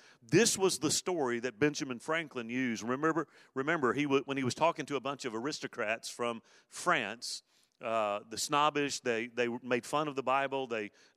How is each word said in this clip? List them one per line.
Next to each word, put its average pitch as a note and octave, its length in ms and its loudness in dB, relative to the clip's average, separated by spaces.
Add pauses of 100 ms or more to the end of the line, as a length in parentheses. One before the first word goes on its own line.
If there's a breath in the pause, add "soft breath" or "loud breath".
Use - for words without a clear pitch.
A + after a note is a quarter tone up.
(300 loud breath)
this A3+ 260 6
was F#3+ 220 4
the D3+ 120 2
story C3 500 0
that A2+ 180 -4
Benjamin C#3+ 400 0
Franklin C#3 500 -4
used. A#2+ 360 0
Remember, D3+ 420 0 (280 loud breath)
remember C3+ 380 2
he C#3 120 0
w-, C#3 220 4
when C#3 100 -4
he C3+ 80 0
was A#2+ 100 0
talking D#3 320 2
to C#3 100 -4
a B2+ 40 -2
bunch C3+ 240 -6
of A#2 100 -4
aristocrats A#2 720 -4
from A#2+ 320 -4 (280 soft breath)
France, A#2+ 760 -2 (420 soft breath)
uh, G#2+ 360 0 (100)
the G#2+ 80 -10
snobbish, D3 640 2
they, A#2 340 0
they A#2+ 140 2 (140)
made B2 220 0
fun D3+ 220 0
of C#3+ 80 -6
the C3+ 80 -4
Bible, C3+ 460 0
they A2 240 -4 (240 soft breath)